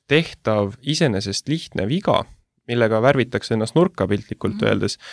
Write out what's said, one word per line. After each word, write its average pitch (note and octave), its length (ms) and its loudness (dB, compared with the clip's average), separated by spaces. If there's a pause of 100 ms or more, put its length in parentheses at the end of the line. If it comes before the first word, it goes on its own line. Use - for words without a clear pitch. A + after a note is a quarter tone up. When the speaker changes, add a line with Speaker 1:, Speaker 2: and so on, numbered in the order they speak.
Speaker 1:
tehtav, A2 760 0
iseenesest G#2 640 -2
lihtne C#3+ 400 -4
viga, A2+ 360 0 (420)
millega A#2 320 2
värvitakse B2 560 2
ennast A2 220 -2
nurka E3 340 2
piltlikult G#2 460 -4
Speaker 2:
Mhm. A2 100 0
Speaker 1:
öeldes, G#2 320 0 (160)